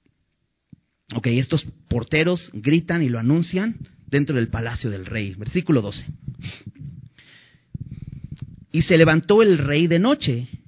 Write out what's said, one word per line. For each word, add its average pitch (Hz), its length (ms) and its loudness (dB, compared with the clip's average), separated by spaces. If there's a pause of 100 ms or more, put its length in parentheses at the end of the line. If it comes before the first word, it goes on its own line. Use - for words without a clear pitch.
(1120)
Ok, 117 120 -4
estos 131 400 0 (220)
porteros 156 640 0
gritan 165 480 0
y 127 80 0
lo 117 80 -2
anuncian 170 580 0 (300)
dentro 143 300 0
del 117 120 0
palacio 117 400 -6
del 98 160 -6
rey. 101 300 -6
Versículo 117 480 0
doce. - 240 -8 (2750)
Y 160 100 2
se 180 140 4
levantó 165 460 6
el 190 160 6
rey 147 280 2
de 165 120 2
noche 175 500 0 (200)